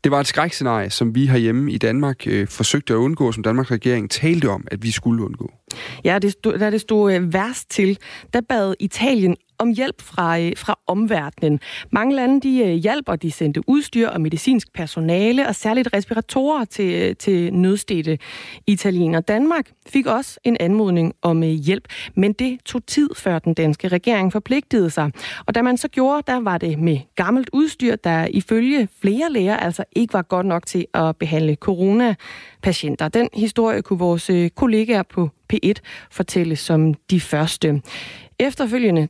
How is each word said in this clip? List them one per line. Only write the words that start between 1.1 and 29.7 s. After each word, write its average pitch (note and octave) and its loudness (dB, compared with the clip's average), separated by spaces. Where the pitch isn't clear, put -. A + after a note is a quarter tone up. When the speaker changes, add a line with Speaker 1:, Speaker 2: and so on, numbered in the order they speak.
Speaker 1:
vi C3+ 4
herhjemme B2+ 2
i - -4
Danmark, C3 -2
øh, G2+ 0
forsøgte - -2
at A2 2
undgå, C3 0
som A2 -6
Danmarks B2 0
regering A2+ 0
talte D#3+ 0
om, - -4
at G2 -8
vi A2+ -2
skulle A#2 0
undgå. - -10
Speaker 2:
Ja, F#3+ 2
det G3+ 0
stod, - -2
da G#3 0
det G#3+ 0
stod, G#3 2
øh, F3 0
værst G#3+ -4
til, G3 2
der B3 2
bad G3+ 0
Italien G3+ 2
om A#3+ 2
hjælp A#3+ -2
fra, E3+ -2
øh, E3+ -2
fra - -4
omverdenen. D#3+ 0
Mange B3 2
lande, C4+ 2
de, C4 2
øh, F3 2
hjalp, G#3+ -2
og E3 -2
de E3 -4
sendte - -2
udstyr B3+ 2
og E3 -4
medicinsk E3 0
personale, F#3 0
og G#3+ -2
særligt A3+ 0
respiratorer A#3+ -2
til, F#3 -2
øh, - -4
til F3+ 0
nødstedte F3+ 0
italienere. F3 2
Danmark C#4 0
fik C4+ 0
også B3 -4
en A#3 2
anmodning F3+ 2
om, E3 2
øh, D#3+ 2
hjælp, D#3+ -2
men G3+ 2
det B3+ -4
tog - -6
tid, D4 2
før F3 -2
den E3+ 0
danske D#3 0
regering F#3+ 2
forpligtede G#3+ 0
sig. D3 -2
Og - -2
da A#3 4
man B3 2
så D4+ -4
gjorde, C#4 0
der B3+ 0
var G3 0
det D#3+ -2
med D#3+ 2
gammelt A3+ 0
udstyr, C4+ 0
der E3 0
ifølge A3+ 2
flere B3+ 0
læger G#3+ 0
altså - -4